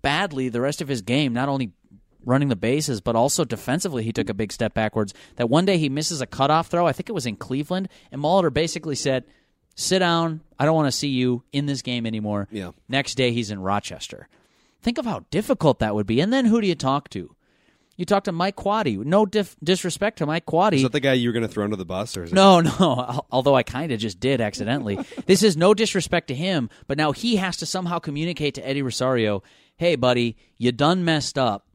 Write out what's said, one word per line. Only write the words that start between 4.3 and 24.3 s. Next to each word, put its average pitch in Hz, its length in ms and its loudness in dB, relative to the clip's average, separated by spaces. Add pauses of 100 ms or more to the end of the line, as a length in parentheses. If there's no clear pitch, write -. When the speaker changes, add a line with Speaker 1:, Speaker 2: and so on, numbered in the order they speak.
Speaker 1:
a 104 40 -4
big 101 160 -4
step 110 220 -4
backwards, 110 400 -2 (240)
that 120 140 0
one 165 160 4
day 196 100 2
he 151 140 0
misses 151 320 -4
a 123 40 -4
cutoff 151 420 0
throw, 170 180 2
I 147 60 2
think - 180 -8
it 226 40 -6
was 131 120 -4
in 107 100 -6
Cleveland, 151 540 -4 (200)
and 135 120 -8
Molitor 170 320 4
basically 156 400 -2
said, 131 300 -2 (500)
"Sit - 240 0
down, 165 420 2 (180)
I 139 60 0
don't 160 120 4
wanna 147 140 2
see 143 180 -4
you 127 340 0 (100)
in 143 140 -2
this 139 160 -4
game 120 240 -4
anymore." 104 440 -4
Speaker 2:
Yeah. 95 200 -8 (180)
Speaker 1:
Next 135 280 -4
day 127 160 2
he's 117 180 -2
in 98 100 -8
Rochester. - 680 -6 (520)
Think 233 160 -2
of 294 80 -6
how 165 260 -6
difficult 165 500 2
that 110 140 0
would 104 120 0
be. 110 160 2
And 208 100 0
then 262 140 2
who 226 160 4
do 202 40 0
you 175 80 2
talk 135 360 -2
to? - 260 -12 (580)
You 175 120 -6
talk 196 180 2
to 190 80 -4
Mike 180 240 -2
Quade. 160 500 -2
No 202 200 4
dif-, 202 360 -2
disrespect 180 560 -2
to 156 80 -2
Mike 160 200 -4
Quade. 185 280 4
Speaker 2:
Is 135 80 4
that 127 100 2
the 151 60 0
guy 135 140 2
you 120 160 2
were 117 60 0
gonna 113 120 0
throw 104 180 -4
under 104 120 -2
the 92 80 -6
bus? 95 320 -6
Or 90 80 -8
is 85 80 -8
it - 20 -4
Speaker 1:
No, 190 260 8
no. 160 100 2
<laughs> - 100 -4
Al-, 127 500 0
although 131 240 4
I 127 80 4
kinda 127 360 -4
just 101 200 -6
did 127 220 0